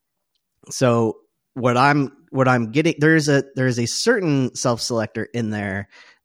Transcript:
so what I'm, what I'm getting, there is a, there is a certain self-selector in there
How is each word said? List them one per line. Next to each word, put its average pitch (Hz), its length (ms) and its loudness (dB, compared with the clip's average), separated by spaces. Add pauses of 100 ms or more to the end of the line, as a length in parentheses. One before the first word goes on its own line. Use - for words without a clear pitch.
(720)
so 117 480 0 (360)
what 123 220 0
I'm, 139 360 2 (180)
what 131 180 2
I'm 120 220 0
getting, 156 280 0
there 160 180 4
is 151 120 0
a, 139 160 2 (120)
there 131 100 0
is 123 120 -2
a 117 80 0
certain 156 680 0
self-selector 113 720 -4 (100)
in 117 160 -4
there 101 380 -6 (360)